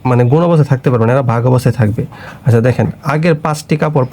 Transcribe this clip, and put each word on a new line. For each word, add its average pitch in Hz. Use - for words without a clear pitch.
মানে 123
গুণ 156
অবস্থায় 160
থাকতে 131
পারবে 113
না, 120
এরা 135
ভাগ 117
অবস্থায় 123
থাকবে। 110
আচ্ছা, 117
দেখেন, -
আগের 160
পাঁচটি 151
কাপড়, 147